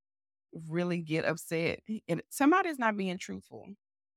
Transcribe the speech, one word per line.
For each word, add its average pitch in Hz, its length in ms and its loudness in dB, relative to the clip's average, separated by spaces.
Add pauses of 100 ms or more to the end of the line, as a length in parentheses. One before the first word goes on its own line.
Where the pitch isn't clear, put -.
(680)
really 175 340 0
get 156 240 0
upset, 165 540 0 (280)
and 165 220 0
somebody's 320 480 4
not 226 180 0
being 190 220 0
truthful 190 500 -12 (480)